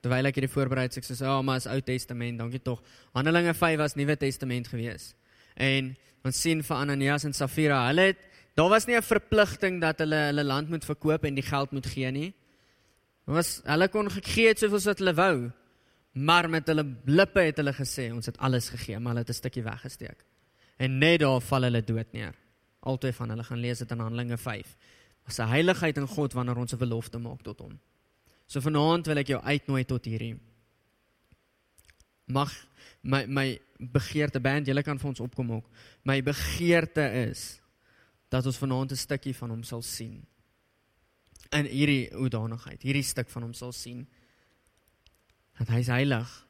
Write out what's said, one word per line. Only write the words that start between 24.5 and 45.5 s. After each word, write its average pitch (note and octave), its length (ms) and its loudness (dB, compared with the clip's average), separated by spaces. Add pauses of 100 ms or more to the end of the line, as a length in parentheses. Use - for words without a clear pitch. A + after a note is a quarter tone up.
Daar's - 100 -8
'n A2+ 120 0
heiligheid E3 460 4
in C#3+ 100 -2
God C#3+ 260 -2
wanneer B2 240 -2
ons B2 160 -4
'n A#2+ 40 -6
belofte A#2 400 -4
maak A#2 240 -10
tot G#2+ 180 -14
hom. G2+ 200 -16 (680)
So C#3 140 -4
vanaand D#3 440 2
wil D#3 120 0
ek C#3 100 0
jou C3+ 140 0
uitnooi C3+ 440 0
tot B2 200 -4
hierdie. A2+ 340 -6 (1900)
Mag C#3 420 -2 (340)
my, C3 240 0
my C3+ 360 -2 (160)
begeerte, C#3 640 -2
band, C#3 260 0
julle C3+ 180 0
kan C#3+ 160 -4
vir C#3+ 80 -4
ons C3 120 -6
opkom A#2+ 320 -4
ook. A2 180 -6 (340)
My C3+ 200 2
begeerte D3 1080 2
is - 320 -12 (680)
dat B2+ 160 0
ons C3 120 -2
vanaand C3 340 -2
'n C3+ 40 -6
stukkie C3 400 -6
van A#2+ 140 -8
hom A2+ 140 -8
sal A#2 180 -10
sien. - 440 -12 (1300)
In D3 140 2
hierdie C#3 480 2
hoedanigheid, A2+ 680 -4
hierdie C#3 220 0
stuk - 260 -6
van A#2+ 120 -10
hom A#2+ 120 -10
sal B2 180 -12
sien. B2 360 -14 (1500)